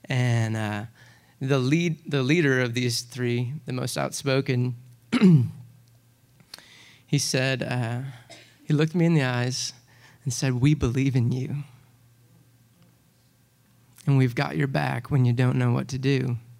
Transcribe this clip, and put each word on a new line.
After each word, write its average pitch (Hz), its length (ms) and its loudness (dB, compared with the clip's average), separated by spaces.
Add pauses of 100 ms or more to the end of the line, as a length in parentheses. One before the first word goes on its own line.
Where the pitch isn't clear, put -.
And, 117 500 0
uh, 104 280 -4 (580)
the 135 160 0
lead, 156 520 -2
the 139 140 0
leader 139 380 2
of 123 120 -2
these 123 280 -2
three, 123 520 -4 (120)
the 139 80 -8
most 131 240 -6
outspoken, 135 800 -2 (360)
<clears throat> 165 400 6 (1500)
he - 120 0
said, 131 460 0
uh, 123 360 -4 (640)
he - 100 -2
looked 156 220 2
me 170 100 2
in 170 80 4
the 151 100 4
eyes 127 500 -2 (500)
and 131 80 -4
said, 131 220 -2
"We 127 200 4
believe 131 440 0
in 120 160 2
you. 131 300 -6 (2500)
And 139 120 4
we've 131 180 2
got 143 200 -2
your 147 120 0
back 135 440 -4
when 131 140 4
you 120 80 2
don't 127 240 2
know 123 160 2
what 131 160 -2
to 131 80 -6
do." 131 400 -2 (220)